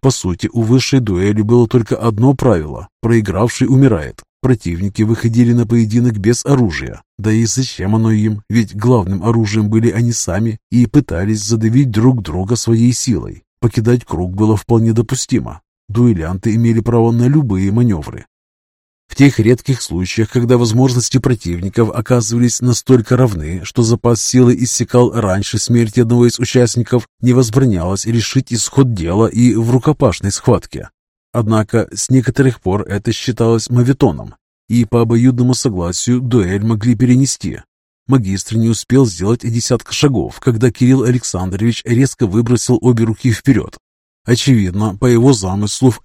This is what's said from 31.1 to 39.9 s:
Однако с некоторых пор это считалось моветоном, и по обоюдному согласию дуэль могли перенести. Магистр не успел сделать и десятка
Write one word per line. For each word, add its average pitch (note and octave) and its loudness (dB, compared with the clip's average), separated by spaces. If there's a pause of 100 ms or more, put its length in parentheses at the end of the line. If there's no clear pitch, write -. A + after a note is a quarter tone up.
Однако A2 -2
с - -8
некоторых C3 0
пор G2 -2
это G2+ -6
считалось A2+ -2
моветоном, A#2+ 0 (340)
и A#2+ 2
по A#2 0
обоюдному B2 2
согласию G#2+ -2
дуэль G2+ 0
могли A2+ 0
перенести. B2 0 (460)
Магистр A2 -2
не A2+ 0
успел B2+ 2
сделать G2 -2
и A#2+ -4
десятка A#2+ -4